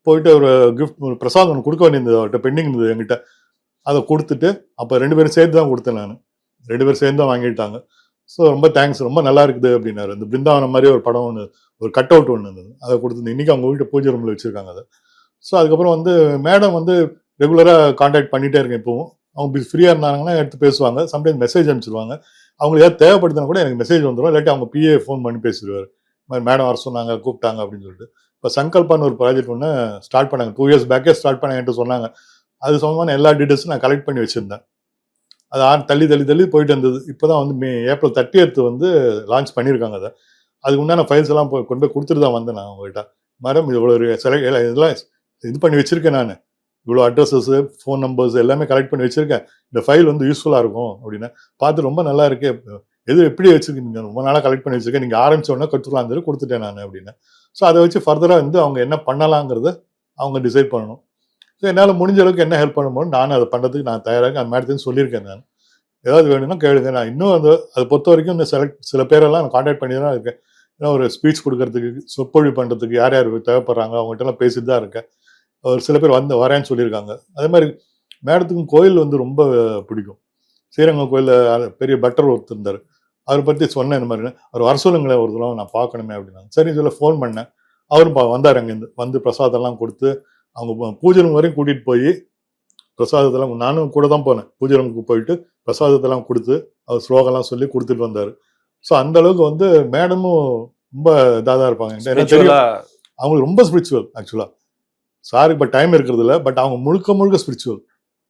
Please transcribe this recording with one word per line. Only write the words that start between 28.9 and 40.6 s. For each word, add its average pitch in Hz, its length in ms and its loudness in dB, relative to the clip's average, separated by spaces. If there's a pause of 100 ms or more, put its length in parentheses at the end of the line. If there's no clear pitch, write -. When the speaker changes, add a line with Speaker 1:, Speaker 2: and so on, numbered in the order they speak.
Speaker 1:
ஒரு - 20 -
ப்ராஜெக்ட் 123 400 -2
ஒண்ணு 123 400 -6
ஸ்டார்ட் 135 340 -2
பண்ணாங்க, 117 240 -6
டூ 135 100 0
இயர்ஸ் 139 220 4
பேக்கே 131 220 2
ஸ்டார்ட் 135 320 0
பண்ணாங்கன்ட்டு 127 340 -4
சொன்னாங்க. 120 360 -6 (460)
அது 147 200 0
சம்பந்தமான 160 340 -2
எல்லா 147 180 4
டீடெயில்ஸும் 143 360 0
நான் 147 140 -6
கலெக்ட் 139 220 0
பண்ணி 127 240 -6
வச்சிருந்தேன். 104 400 -10 (800)
அது 135 140 -4
ஆ-, 139 140 4
தள்ளி, 147 300 0
தள்ளி, 143 180 2
தள்ளி 156 220 2
போயிட்டு 151 300 2
இருந்தது. 131 400 -4
இப்பதான் 156 300 0
வந்து 143 80 -6
மே, 127 360 -4
ஏப்ரல் 143 220 0
தர்ட்டியத் 139 500 2
வந்து 123 240 -2 (400)
லான்ச் 127 300 -2
பண்ணியிருக்காங்க 117 400 -2
அதை. 95 160 -12 (460)
அதுக்கு 139 240 -2